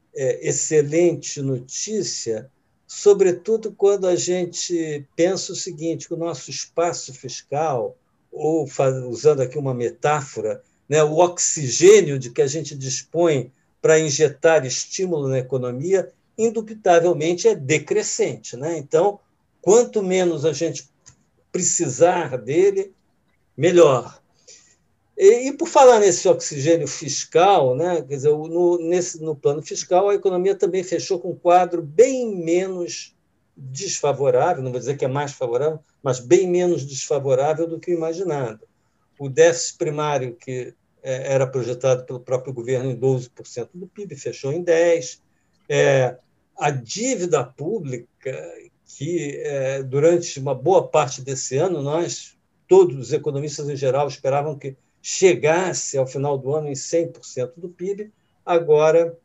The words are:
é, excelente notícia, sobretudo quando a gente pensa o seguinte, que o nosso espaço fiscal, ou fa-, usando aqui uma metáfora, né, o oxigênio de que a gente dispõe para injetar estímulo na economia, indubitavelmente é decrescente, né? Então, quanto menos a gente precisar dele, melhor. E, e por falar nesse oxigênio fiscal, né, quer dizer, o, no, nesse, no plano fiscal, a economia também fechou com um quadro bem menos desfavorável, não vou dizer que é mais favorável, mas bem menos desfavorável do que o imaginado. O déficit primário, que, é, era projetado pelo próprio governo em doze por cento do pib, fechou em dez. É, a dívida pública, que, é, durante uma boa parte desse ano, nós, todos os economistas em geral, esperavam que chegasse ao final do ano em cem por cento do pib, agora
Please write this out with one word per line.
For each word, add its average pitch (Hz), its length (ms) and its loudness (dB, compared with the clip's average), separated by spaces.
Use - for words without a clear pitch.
é, 139 320 -4
excelente 151 920 0
notícia, 135 1080 -6
sobretudo 202 880 2
quando 196 340 2
a 175 80 2
gente 170 880 -4
pensa 180 340 0
o 175 40 -10
seguinte, 156 520 -8
que - 60 -10
o 160 40 -6
nosso 165 320 -8
espaço - 640 -6
fiscal, 135 840 -6
ou 151 340 -2
fa-, 135 220 0
usando 131 540 0
aqui 127 160 -4
uma 135 160 -4
metáfora, 120 920 -4
né, 151 160 2
o 156 140 0
oxigênio 170 1000 4
de 127 120 -10
que 151 120 -2
a 139 60 2
gente 147 260 -6
dispõe 139 800 -2
para 156 180 6
injetar 156 640 2
estímulo 151 640 -4
na 131 120 -2
economia, 135 680 -2
indubitavelmente 175 1120 2
é 214 40 6
decrescente, 151 1040 -2
né? 160 220 -6
Então, 170 420 0
quanto 226 400 4
menos 180 440 0
a 160 80 2
gente 165 360 -6
precisar 165 880 0
dele, 180 560 0
melhor. 151 680 4
E, 240 300 6
e 285 60 -2
por 339 160 -6
falar 247 320 8
nesse 196 260 2
oxigênio 151 580 2
fiscal, 156 880 2
né, 165 280 -2
quer 135 140 -8
dizer, 135 120 -2
o, 151 180 2
no, 175 320 2
nesse, 170 460 -4
no 156 140 -6
plano 147 240 0
fiscal, 185 480 0
a 202 60 2
economia 190 380 0
também 185 300 -2
fechou 170 340 -4
com 180 140 -8
um - 40 -10
quadro 175 460 2
bem 226 540 2
menos 175 800 -4
desfavorável, 139 1040 -2
não 131 100 -6
vou 123 100 -6
dizer 135 160 -6
que 147 80 -2
é - 20 0
mais 143 240 -4
favorável, 135 480 -2
mas 131 160 -2
bem 175 260 4
menos 175 400 0
desfavorável 139 800 -2
do 165 140 -8
que - 120 -8
o 175 60 0
imaginado. 160 680 -6
O 139 120 -10
déficit 160 480 2
primário, 147 580 -4
que, 127 380 -12
é, 135 340 -6
era 131 120 2
projetado 127 560 -2
pelo 127 160 -12
próprio 131 340 -6
governo 127 380 -4
em 117 60 -8
doze 127 320 -2
por - 180 -20
cento - 280 -10
do 185 120 -16
pib, 190 300 -16
fechou 135 340 -8
em 170 100 -4
dez. 170 600 2
É, 139 480 2
a - 120 0
dívida 165 760 -2
pública, 135 1080 -10
que, 147 560 -8
é, 135 400 -4
durante 151 560 2
uma 135 140 -4
boa 156 340 2
parte 151 340 0
desse 131 360 -6
ano, 170 240 0
nós, 151 560 -4
todos 180 280 6
os 120 160 -12
economistas 147 560 -4
em 143 80 -6
geral, 135 320 0
esperavam 139 500 -2
que 135 200 -12
chegasse 165 960 2
ao 131 80 0
final 139 320 -4
do 131 160 -4
ano 151 160 -4
em 139 60 -8
cem 165 360 -2
por - 140 -20
cento 127 340 -10
do 180 80 -12
pib, 196 440 -10
agora 165 800 4